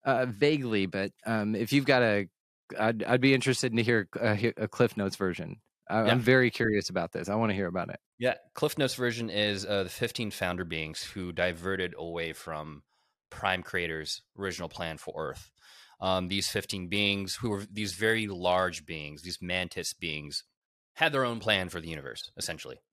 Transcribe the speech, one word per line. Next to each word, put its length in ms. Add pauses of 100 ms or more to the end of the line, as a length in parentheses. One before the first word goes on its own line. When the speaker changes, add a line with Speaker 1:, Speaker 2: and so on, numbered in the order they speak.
Speaker 1:
Uh, 220
vaguely, 600
but, 260 (140)
um, 280
if 200
you've 120
got 160
a, 280 (500)
I'd, 240
I'd 180
be 120
interested 420
to 80
hear, 240 (100)
uh, 180
he-, 200
a 120
Cliff 280
Notes 220
version. 420 (300)
I, 160
Speaker 2:
Yeah. 60
Speaker 1:
I'm 100
very 280
curious 400
about 220
this. 160
I 80
wanna 180
hear 140
about 220
it. 100 (180)
Speaker 2:
Yeah, 180 (180)
Cliff 240
Notes 180
version 340
is, 360
uh, 180
the 60
fifteen 420
founder 320
beings 400
who 300
diverted 640
away 340
from 520 (460)
Prime 340
Creator's 580 (180)
original 300
plan 280
for 200
Earth. 340 (480)
Um, 300
these 180
fifteen 400
beings, 480
who 140
were 200
these 240
very 340
large 580
beings, 380
these 180
mantis 520
beings, 520 (480)
had 180
their 140
own 140
plan 300
for 120
the 80
universe, 480
essentially. 420 (140)